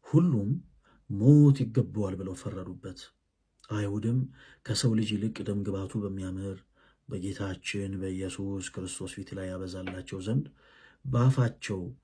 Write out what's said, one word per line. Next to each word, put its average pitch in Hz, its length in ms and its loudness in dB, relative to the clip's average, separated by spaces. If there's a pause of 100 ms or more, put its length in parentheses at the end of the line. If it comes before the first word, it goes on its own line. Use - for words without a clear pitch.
ሁሉም 135 440 4 (600)
"ሞት 139 500 8
ይገባዋል" 101 560 0
ብለው 92 200 -8
ፈረዱበት። 92 640 -10 (680)
አይሁድም 107 500 -2 (440)
ከሰው 113 300 2
ልጅ 110 160 2
ይልቅ 107 320 -2
ደምግባቱ 98 580 -4
በሚያምር 98 580 -6 (520)
በጌታችን 98 880 -6
በኢየሱስ 95 720 -4
ክርስቶስ 92 440 -8
ፊት 98 180 -10
ላይ 95 160 -8
ያበዛላቸው 92 760 -8
ዘንድ 120 240 0 (600)
በአፋቸው 123 760 2 (220)